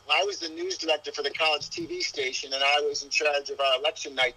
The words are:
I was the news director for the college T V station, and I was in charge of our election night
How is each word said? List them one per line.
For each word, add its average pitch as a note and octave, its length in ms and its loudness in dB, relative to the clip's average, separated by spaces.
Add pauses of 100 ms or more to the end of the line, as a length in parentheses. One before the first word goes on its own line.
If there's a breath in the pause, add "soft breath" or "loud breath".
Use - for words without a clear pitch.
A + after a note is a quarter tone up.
(120)
I D#3+ 120 6
was G3+ 140 -2
the E4 120 -8
news F#3+ 280 -4
director D#3+ 320 0
for D3 120 -4
the C#3+ 80 -2
college D#3 400 0
T E3+ 160 -6
V F3 160 -6
station, - 500 -4
and C3+ 100 0
I D3 200 4
was C#3+ 200 0
in C#3+ 80 -14
charge D3 400 2
of C#3 80 -6
our C3+ 220 4
election D3 340 -2
night B2+ 220 2